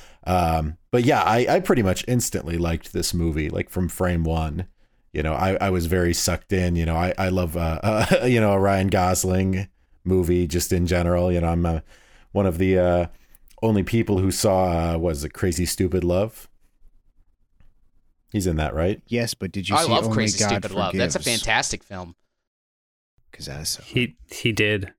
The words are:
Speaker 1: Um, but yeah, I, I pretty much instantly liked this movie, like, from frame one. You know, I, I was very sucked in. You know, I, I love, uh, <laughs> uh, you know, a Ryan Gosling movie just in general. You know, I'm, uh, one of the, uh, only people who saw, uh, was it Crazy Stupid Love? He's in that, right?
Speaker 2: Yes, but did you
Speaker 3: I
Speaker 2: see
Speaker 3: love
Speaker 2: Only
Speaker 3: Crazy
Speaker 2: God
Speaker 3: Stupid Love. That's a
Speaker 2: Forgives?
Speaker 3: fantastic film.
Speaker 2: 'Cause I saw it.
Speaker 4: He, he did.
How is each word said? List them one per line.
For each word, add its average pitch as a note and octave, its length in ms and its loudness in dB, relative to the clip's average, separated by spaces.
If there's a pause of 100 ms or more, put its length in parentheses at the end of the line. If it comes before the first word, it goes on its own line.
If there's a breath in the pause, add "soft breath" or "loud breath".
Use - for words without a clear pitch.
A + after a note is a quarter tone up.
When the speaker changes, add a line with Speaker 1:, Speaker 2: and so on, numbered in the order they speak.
(240 loud breath)
Speaker 1:
Um, E2 520 0 (140)
but B2 140 2
yeah, B2 180 4
I, A2 260 2
I F3 120 2
pretty C3 220 2
much F#2 260 0
instantly F#2+ 500 -2
liked E2 340 -4
this F2 220 -4
movie, D#2+ 340 -2
like, F2+ 220 -6
from F2+ 180 -2
frame F2 360 -2
one. D#2+ 420 -2 (460)
You D#2 100 -4
know, D#2 120 0
I, F#2+ 260 0
I G2 100 0
was F2+ 160 0
very F2 260 2
sucked - 400 -2
in. F2+ 220 2
You E2 100 0
know, E2 120 0
I, F2+ 200 0
I F#2+ 120 -2
love, F2+ 280 -2
uh, E2 240 -2
<laughs> G#2+ 260 0 (160)
uh, - 40 0
you B2 140 4
know, G#2+ 120 4
a G2 60 2
Ryan G2 300 2
Gosling F#2 800 0 (340)
movie F2+ 460 2
just F2 240 -2
in F2 160 2
general. F2 420 2
You F2 120 0
know, E2+ 60 0
I'm, E2+ 160 0
uh, E2 160 0 (520 soft breath)
one G2+ 140 0
of E2 120 -2
the, F#2 200 4
uh, F2 280 4 (560 soft breath)
only G#2+ 220 2
people G#2+ 340 0
who F#2 140 2
saw, F2+ 640 2
uh, E2 40 0
was D#2+ 260 -2
it D2+ 80 -8
Crazy F2+ 320 -2
Stupid F2+ 380 0
Love? F2+ 460 -2 (1800)
He's F#2+ 160 0
in E2 80 0
that, D2+ 180 -2
right? F2 320 0
Speaker 2:
Yes, A#2 280 -4
but F#2+ 180 -8
did F#2+ 160 -6
you G2 80 0
Speaker 3:
I D#3+ 80 2
Speaker 2:
see C#3+ 80 0
Speaker 3:
love - 120 2
Speaker 2:
Only A2 100 0
Speaker 3:
Crazy G#2+ 260 0
Speaker 2:
God G#2+ 80 0
Speaker 3:
Stupid G2+ 240 -2
Love. F#2+ 240 -2
That's C3 180 -2
a F#3 60 -4
Speaker 2:
Forgives? A#2 220 -2
Speaker 3:
fantastic - 420 -2
film. F2+ 320 -12 (1160)
Speaker 2:
'Cause - 160 -16
I - 140 -10
saw - 200 -6
it. - 40 -20
Speaker 4:
He, B2 300 -4 (140)
he - 220 -2
did. G#2 460 0